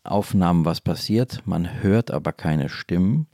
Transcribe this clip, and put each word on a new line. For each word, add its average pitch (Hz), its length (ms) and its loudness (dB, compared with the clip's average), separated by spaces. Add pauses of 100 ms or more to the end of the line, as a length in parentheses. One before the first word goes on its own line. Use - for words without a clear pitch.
Aufnahmen, 90 600 2
was 82 160 0
passiert, - 640 -2
man 87 380 -4
hört 107 280 2
aber 76 220 -4
keine 76 360 -2
Stimmen, 98 640 0